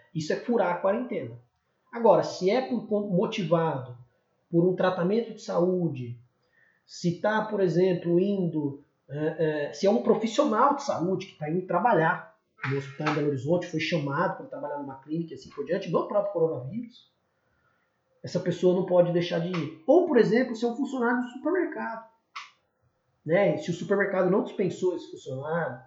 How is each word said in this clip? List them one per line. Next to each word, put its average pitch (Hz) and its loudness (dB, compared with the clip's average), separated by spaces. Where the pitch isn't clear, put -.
isso - -4
é - 0
furar 190 0
a - -4
quarentena. 214 -4
Agora, 226 6
se - -2
é 247 2
por 254 -6
con-, 208 -2
motivado 170 0
por 175 4
um 180 2
tratamento 185 0
de - -16
saúde, 170 0
se - -4
tá, 214 0
por 208 -4
exemplo, 175 2
indo, 165 0
é, 151 -2
é, - -10
se - 0
é - 8
um 233 4
profissional 226 2
de - -8
saúde 180 -2
que - -20
tá 151 -6
indo 180 -2
trabalhar 175 2
no 139 0
hospital 151 -6
em 151 2
Belo 147 0
Horizonte, 143 0
foi 160 -4
chamado 151 0
pra 156 -14
trabalhar 147 -8
numa 135 -12
clínica 160 -6
e - -12
assim 113 -18
por 143 -8
diante, 180 -4
do 262 0
próprio 202 0
coronavírus, - -4
essa - -6
pessoa 180 2
não 190 0
pode 175 4
deixar 170 0
de 170 -2
ir. 170 -6
Ou, 330 6
por 294 4
exemplo, 220 4
se - -4
é 240 0
um 226 -4
funcionário 247 0
do - -10
supermercado, 254 -4
né? 175 4
Se - -6
o 170 -2
supermercado 185 0
não 214 2
dispensou 180 -2
esse - -12
funcionário, 143 -6